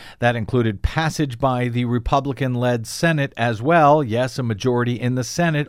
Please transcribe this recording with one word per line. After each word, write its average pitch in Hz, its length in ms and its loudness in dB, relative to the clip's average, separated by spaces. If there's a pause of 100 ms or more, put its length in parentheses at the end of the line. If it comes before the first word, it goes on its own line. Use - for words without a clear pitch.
(200)
That 120 160 2
included 113 460 0
passage 151 560 -2
by 123 300 0
the 120 160 -2
Republican-led 123 1000 -2
Senate 156 500 -2
as 117 240 -2
well. 151 420 6
Yes, 120 360 -2
a 139 40 -2
majority 120 560 0
in 123 160 -2
the 127 100 -2
Senate 151 440 0